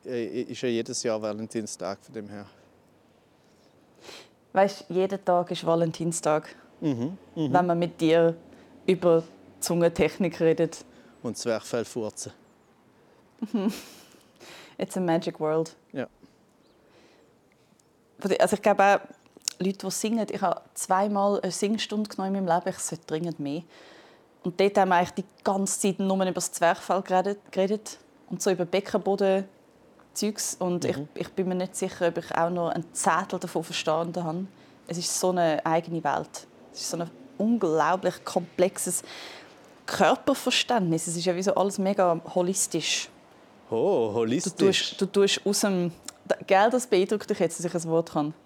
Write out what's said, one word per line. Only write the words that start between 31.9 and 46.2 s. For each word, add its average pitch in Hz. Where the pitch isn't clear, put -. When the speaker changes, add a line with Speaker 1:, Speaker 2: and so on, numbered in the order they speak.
Speaker 2:
ob 170
ich -
auch 170
nur 175
ein 165
Zehntel 185
davon 170
verstanden 170
habe. 170
Es 170
ist -
so 185
eine 170
eigene 165
Welt. -
Es -
ist -
so 170
ein 170
unglaublich 185
komplexes -
Körperverständnis. 202
Es 170
ist 170
ja 180
wie 180
so 196
alles 196
mega 185
holistisch. 180
Speaker 1:
Oh, 120
holistisch. 117
Speaker 2:
Du 196
tust, -
du 196
tust 196
aus 202
dem, 180